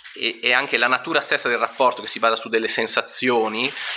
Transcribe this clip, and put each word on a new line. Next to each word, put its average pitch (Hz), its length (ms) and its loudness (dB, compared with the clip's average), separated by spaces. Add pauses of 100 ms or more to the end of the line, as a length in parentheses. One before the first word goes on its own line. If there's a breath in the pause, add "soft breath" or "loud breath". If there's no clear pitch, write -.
(140)
e, - 280 -4
e 123 100 2
anche 135 240 2
la 120 120 4
natura 147 340 0
stessa 135 260 -2
del 120 80 2
rapporto 113 460 0
che 107 60 -6
si - 100 -4
basa 113 180 2
su 113 140 -8
delle 110 180 2
sensazioni, 117 1040 0 (240 loud breath)